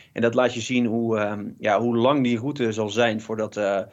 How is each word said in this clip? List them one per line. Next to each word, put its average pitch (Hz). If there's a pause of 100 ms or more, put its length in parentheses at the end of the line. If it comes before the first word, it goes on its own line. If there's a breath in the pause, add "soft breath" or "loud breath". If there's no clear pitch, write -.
(140)
En -
dat 113
laat 123
je 120
zien 120
hoe, 113
ehm, 104 (160)
ja, 104
hoe 117
lang 135
die 120
route 127
zal 107
zijn 110
voordat, 107
eh, 101 (140)